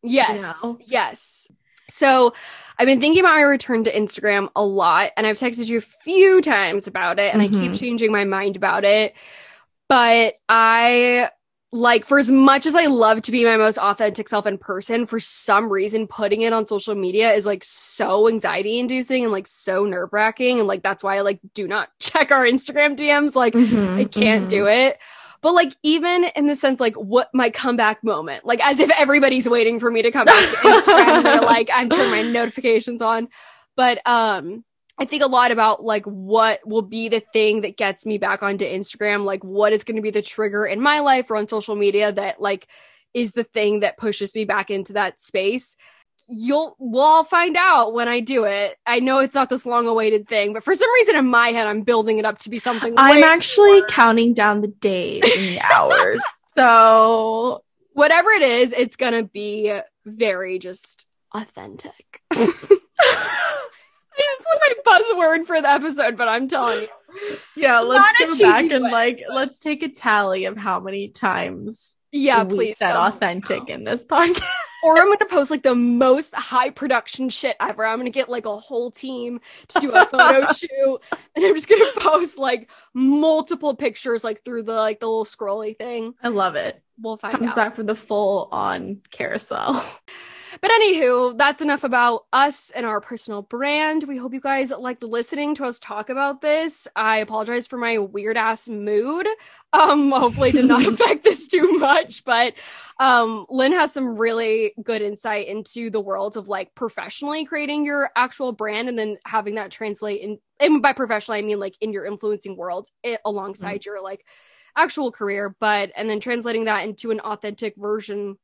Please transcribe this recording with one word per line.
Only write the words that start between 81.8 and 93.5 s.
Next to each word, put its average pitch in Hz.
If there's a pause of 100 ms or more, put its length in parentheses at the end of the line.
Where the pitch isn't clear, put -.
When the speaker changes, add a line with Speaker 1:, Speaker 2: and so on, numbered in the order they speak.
Speaker 1:
post, 339
like, 254 (240)
multiple 294
pictures, 233
like, 220
through 233
the, 220
like, 220
the 226
little 226
scrolly 214
thing. 233
Speaker 2:
I 247
love 196
it. - (180)
Speaker 1:
We'll 220
find 220
Speaker 2:
Comes 226
Speaker 1:
out. -
Speaker 2:
back 226
with 220
the 214
full 202
on 190
carousel. - (800)
Speaker 1:
But 381
anywho, 277
that's 285
enough 294
about 240
us 277
and 247
our 214
personal 208
brand. 294